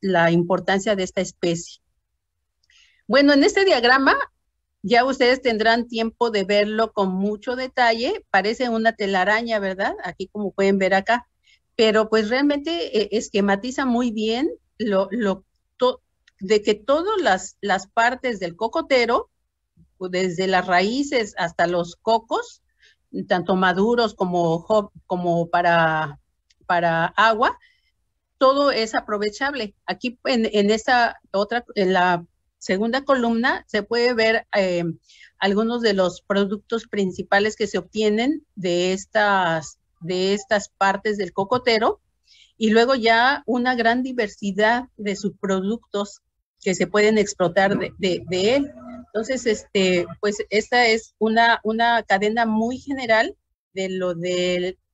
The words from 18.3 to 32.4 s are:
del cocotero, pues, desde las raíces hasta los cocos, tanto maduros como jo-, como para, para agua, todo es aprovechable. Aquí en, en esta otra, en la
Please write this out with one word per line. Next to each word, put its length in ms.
del 160
cocotero, 760
pues, 160
desde 340
las 200
raíces 720
hasta 280
los 300
cocos, 680
tanto 300
maduros 580
como 460
jo-, 320
como 440
para, 680
para 400
agua, 520
todo 320
es 240
aprovechable. 800
Aquí 380
en, 280
en 180
esta 500
otra, 320
en 180
la 320